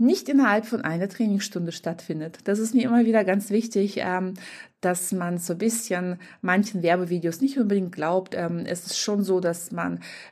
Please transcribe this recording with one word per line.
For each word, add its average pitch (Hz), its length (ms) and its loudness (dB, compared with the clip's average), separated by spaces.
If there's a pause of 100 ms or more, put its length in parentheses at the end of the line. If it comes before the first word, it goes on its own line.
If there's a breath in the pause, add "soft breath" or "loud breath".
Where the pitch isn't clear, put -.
nicht 294 280 4
innerhalb 220 360 4
von 226 160 -4
einer 170 260 -2
Trainingsstunde 196 640 -2
stattfindet. 165 720 -8
Das 202 120 2
ist 220 160 -2
mir 233 100 4
immer 240 220 4
wieder 220 180 4
ganz 196 280 0
wichtig, 208 480 0
ähm, 185 340 -2 (480 loud breath)
dass 180 300 -2
man 175 260 -2
so 175 160 -4
ein 170 60 -4
bisschen 180 580 -2 (240 loud breath)
manchen 185 400 2
Werbevideos 170 580 2
nicht 269 200 2
unbedingt 202 320 2
glaubt. 175 440 -2
Ähm, 170 300 -4
es - 220 -6
ist - 100 -6
schon 202 260 0
so, 185 160 2
dass 170 320 -2
man, 170 280 -4 (320 loud breath)